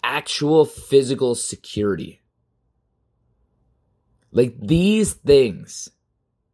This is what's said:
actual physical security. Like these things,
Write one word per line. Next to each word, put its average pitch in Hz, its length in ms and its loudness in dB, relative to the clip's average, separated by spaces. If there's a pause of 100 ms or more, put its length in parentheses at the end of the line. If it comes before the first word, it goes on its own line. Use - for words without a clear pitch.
actual 147 600 0
physical 131 720 0
security. - 840 -6 (2000)
Like 120 260 0
these 185 560 0
things, 135 760 0 (640)